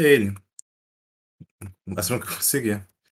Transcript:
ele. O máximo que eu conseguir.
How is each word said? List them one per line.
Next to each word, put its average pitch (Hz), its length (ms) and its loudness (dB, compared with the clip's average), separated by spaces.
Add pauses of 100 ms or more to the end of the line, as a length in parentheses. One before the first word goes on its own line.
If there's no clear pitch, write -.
ele. 113 280 6 (1500)
O 95 80 -8
máximo 104 260 -2
que - 80 -10
eu - 80 -8
conseguir. 104 500 -2 (340)